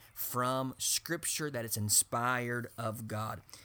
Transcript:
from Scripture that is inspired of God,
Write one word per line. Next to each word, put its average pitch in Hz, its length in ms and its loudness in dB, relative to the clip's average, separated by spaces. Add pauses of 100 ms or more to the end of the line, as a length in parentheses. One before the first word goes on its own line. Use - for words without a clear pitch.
(140)
from 127 640 0
Scripture - 720 0
that 120 140 -2
is 110 120 -2
inspired 120 920 2 (100)
of 110 300 -4
God, 110 320 -4 (240)